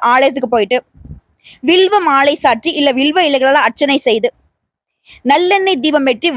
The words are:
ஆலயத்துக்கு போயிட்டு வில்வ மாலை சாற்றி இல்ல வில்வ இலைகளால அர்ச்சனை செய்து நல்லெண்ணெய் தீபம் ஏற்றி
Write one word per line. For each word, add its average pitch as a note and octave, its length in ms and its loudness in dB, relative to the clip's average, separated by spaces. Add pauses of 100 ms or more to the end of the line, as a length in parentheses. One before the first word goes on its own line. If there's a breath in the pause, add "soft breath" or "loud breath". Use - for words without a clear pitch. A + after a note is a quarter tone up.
(120)
ஆலயத்துக்கு C4 420 0
போயிட்டு A3+ 240 -2 (920 loud breath)
வில்வ F#4 280 2 (100)
மாலை C#4 340 2
சாற்றி B3+ 380 0
இல்ல C#4+ 180 0
வில்வ D4 300 0
இலைகளால C4+ 400 0
அர்ச்சனை C#4 280 0 (120)
செய்து A3+ 220 0 (1000 loud breath)
நல்லெண்ணெய் F4+ 540 2
தீபம் D4 260 0
ஏற்றி B3 260 -4